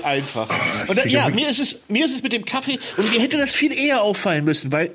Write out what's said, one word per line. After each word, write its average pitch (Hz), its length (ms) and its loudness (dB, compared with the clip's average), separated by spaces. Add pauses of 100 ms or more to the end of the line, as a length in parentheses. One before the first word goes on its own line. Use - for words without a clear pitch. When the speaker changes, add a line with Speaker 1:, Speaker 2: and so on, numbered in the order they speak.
Speaker 1:
einfach. 139 460 -2
Speaker 2:
Ah, - 380 -2
Speaker 1:
Und 196 100 2
da, 262 80 2
Speaker 2:
ich - 60 0
Speaker 1:
ja, 277 120 4
Speaker 2:
hab 151 100 2
Speaker 1:
mir 294 140 0
ist 262 100 0
es, - 300 -2
mir 240 160 2
ist 262 100 0
es 240 80 -4
mit 240 120 -2
dem 220 100 -4
Kaffee, 262 340 -4 (200)
und 208 120 0
mir 233 80 2
hätte 285 200 2
das 277 160 2
viel 285 180 2
eher 262 300 2
auffallen 190 420 0
müssen, 151 280 0
weil 165 220 0